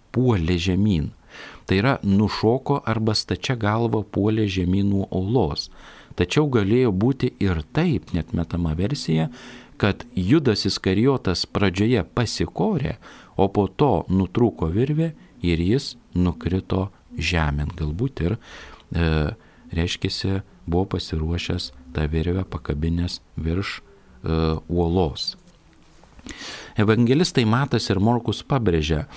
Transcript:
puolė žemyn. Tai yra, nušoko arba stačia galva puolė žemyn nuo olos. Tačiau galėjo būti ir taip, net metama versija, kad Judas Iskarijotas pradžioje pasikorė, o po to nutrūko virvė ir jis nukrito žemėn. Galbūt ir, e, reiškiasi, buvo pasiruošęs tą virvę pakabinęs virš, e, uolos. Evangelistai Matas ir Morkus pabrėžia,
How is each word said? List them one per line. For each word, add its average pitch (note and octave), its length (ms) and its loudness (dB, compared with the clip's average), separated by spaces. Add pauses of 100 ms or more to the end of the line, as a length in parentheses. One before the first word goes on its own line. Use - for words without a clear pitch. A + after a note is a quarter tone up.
(140)
puolė F#2+ 460 2
žemyn. F2+ 480 2 (560)
Tai F#2 160 2
yra, B2+ 220 2
nušoko G#2+ 800 2
arba A2 320 0
stačia A2+ 400 -4
galva A2+ 480 0
puolė G#2+ 420 0
žemyn F#2+ 460 0
nuo G2 160 0
olos. F#2+ 600 -2 (480)
Tačiau D3 340 2
galėjo A2+ 400 4
būti A#2+ 480 0
ir F2+ 220 0 (100)
taip, D3+ 400 0
net E2 240 -4
metama E2+ 400 -2
versija, B2 540 -2 (500)
kad G2+ 320 0
Judas G#2 560 2
Iskarijotas G2 800 0
pradžioje G2+ 560 2
pasikorė, A#2+ 920 -2 (420)
o F#2+ 80 4
po G2+ 180 2
to A2 460 2
nutrūko F#2+ 560 0
virvė D3+ 460 0 (260)
ir E2+ 240 2
jis A#2 300 0 (200)
nukrito F#2 760 0 (260)
žemėn. D2+ 600 0
Galbūt D#2+ 480 -4
ir, F2 120 0 (560)
e, D#2+ 420 0 (380)
reiškiasi, F#2+ 680 -4 (240)
buvo F2 180 0 (120)
pasiruošęs E2+ 760 -4 (220)
tą D#2 140 -2
virvę F2 360 -2
pakabinęs E2 760 -4 (160)
virš, E2 440 -4 (420)
e, D#2+ 360 0 (100)
uolos. E2+ 680 0 (1400)
Evangelistai A#2+ 680 4
Matas A#2 460 2
ir F#2+ 80 4
Morkus A2+ 440 0
pabrėžia, D#2+ 640 0 (100)